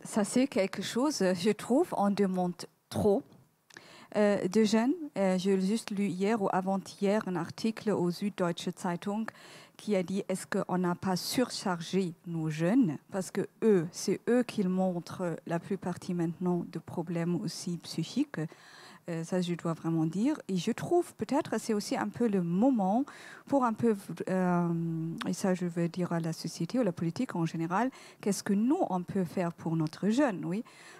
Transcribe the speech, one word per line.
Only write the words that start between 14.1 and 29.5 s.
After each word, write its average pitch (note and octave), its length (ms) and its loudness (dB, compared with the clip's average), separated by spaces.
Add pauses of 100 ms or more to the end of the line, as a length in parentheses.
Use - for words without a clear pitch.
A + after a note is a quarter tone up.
eux A#3+ 140 4
qui G#3+ 200 -2
montrent F#3 800 -2
la E3 140 -2
plupart F3+ 380 -6 (160)
maintenant F3 580 0
de E3+ 80 -8
problèmes E3+ 560 -4
aussi F3 440 -4
psychiques. - 600 -4 (680)
Euh, E3 160 -4
ça, F3+ 160 0
je F3 120 -2
dois E3+ 200 -2
vraiment E3 320 0
dire. G#3 420 0
Et F#3+ 80 -2
je F3+ 160 0
trouve - 440 0
peut-être B3 440 -2
c'est - 140 -2
aussi G#3 240 -2
un G#3+ 100 0
peu A#3 220 0
le G3 120 2
moment G3+ 640 4 (440)
pour C#4 180 4
un A3+ 80 2
peu, A3 240 2 (320)
euh, E3+ 840 0 (140)
et F#3 60 0
ça F#3 200 0
je F3+ 120 -2
veux E3+ 240 -2
dire F3 240 -4
à E3 80 0
la E3 100 -4
société E3+ 480 -4
ou B3+ 40 4
la F#3 100 0
politique F3 420 -4
en E3 100 0
général, F3 460 0 (300)
qu'est-ce G3 220 -2
que G3+ 100 0
nous A#3+ 260 2 (100)
on F3+ 140 -2
peut F#3+ 220 -2
faire E3+ 260 -2